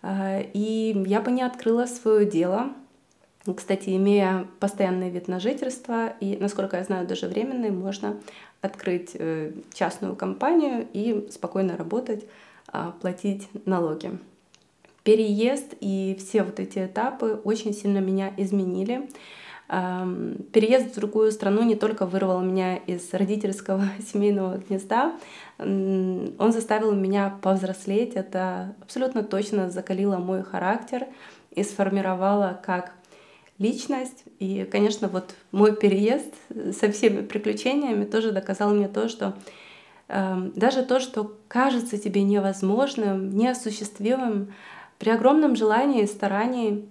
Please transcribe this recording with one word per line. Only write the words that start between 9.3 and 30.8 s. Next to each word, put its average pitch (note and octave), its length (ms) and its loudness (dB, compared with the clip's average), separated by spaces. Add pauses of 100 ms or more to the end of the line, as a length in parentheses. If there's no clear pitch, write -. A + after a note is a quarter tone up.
частную F#3 420 -4
компанию B3 760 0
и G#3 380 -2
спокойно F#3 460 -2
работать, G#3+ 480 -4 (420)
а, E3+ 320 -6
платить G3 480 -4 (180)
налоги. F3 460 -2 (920)
Переезд A3 760 4
и F#3+ 400 -2
все G3+ 240 0
вот F#3 160 -6
эти F#3+ 260 -4
этапы A3 600 -2
очень G#3+ 280 -2
сильно G3+ 260 0
меня F#3+ 360 0
изменили. G3 720 0 (640)
Эм, F#3 840 -4
переезд A3+ 380 6
в - 40 -12
другую G#3+ 380 2
страну G#3 300 2
не A#3 120 6
только G#3+ 300 0
вырвал F#3 340 2
меня F#3 380 0
из F3 360 -8
родительского G3 680 0 (160)
<laughs> - 140 -12
семейного G3+ 440 2
гнезда, A3 560 0 (440)
м, F#3+ 840 0
он A3 140 4
заставил A3 400 2
меня G3 480 0
повзрослеть. F#3+ 720 0
Это F#3 680 -4
абсолютно B3+ 420 -2
точно G3+ 460 0
закалило F#3+ 480 -2
мой F#3 260 -2
характер A3 640 -2 (460)